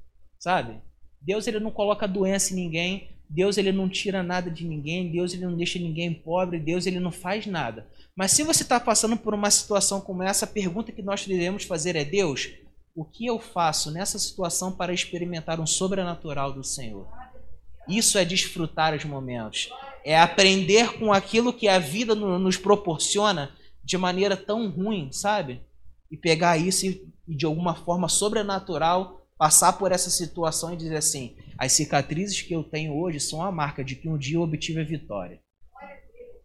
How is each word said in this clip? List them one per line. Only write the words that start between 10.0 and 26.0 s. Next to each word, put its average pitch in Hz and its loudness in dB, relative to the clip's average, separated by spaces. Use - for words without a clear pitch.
como 185 -6
essa, 196 0
a - -2
pergunta 208 -2
que 226 -12
nós 196 -4
devemos 185 0
fazer 170 -2
é: 147 0
Deus, 151 0
O 156 -6
que 226 -10
eu 233 -2
faço 160 0
nessa 202 -4
situação 185 -4
para 180 -4
experimentar 175 -4
um 160 -2
sobrenatural 170 -2
do 135 -10
Senhor? 104 -8
Isso 220 2
é 180 4
desfrutar 165 0
os 151 -4
momentos. 127 -6
É 156 4
aprender 190 6
com 214 4
aquilo 226 4
que 214 2
a 185 8
vida 208 0
no-, 202 0
nos 185 2
proporciona 196 2
de - -2
maneira 185 2
tão 208 -2
ruim, 175 -4
sabe? 185 -2